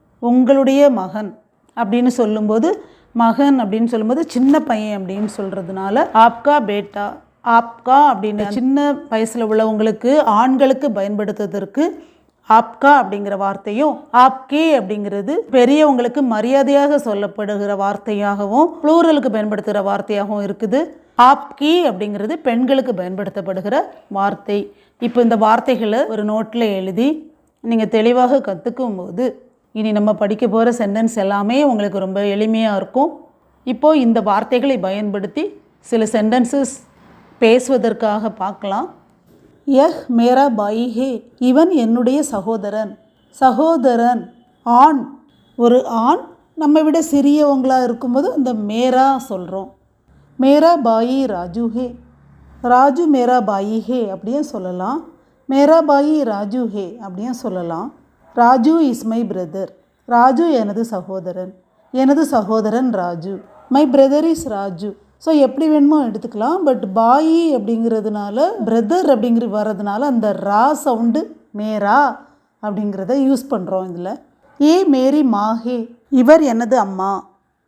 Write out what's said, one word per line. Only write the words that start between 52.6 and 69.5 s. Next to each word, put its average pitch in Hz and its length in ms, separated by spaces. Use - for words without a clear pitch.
ராஜு 254 500
மேரா 247 340
பாயி 208 340
ஹே 240 200
அப்படியே 202 320
சொல்லலாம். 190 560
மேரா 285 380
பாயி 285 260
ராஜு 208 360
ஹே 202 120
அப்படியே 202 320
சொல்லலாம். 185 560
ராஜு 240 440
is 269 240
my 226 220
brother, 185 380
ராஜு 247 440
எனது 220 320
சகோதரன், 185 640
எனது 269 320
சகோதரன் 220 640
ராஜு. 175 400
My 277 160
brother 277 380
is 320 240
ராஜு. 196 420
So 320 80
எப்படி 277 220
வேணுமோ 302 340
எடுத்துக்கலாம். 233 600
But 254 180
பாயி 294 460
அப்படிங்கிறதுனால, 220 920
பிரதர் 233 460
அப்படிங்கிற 233 400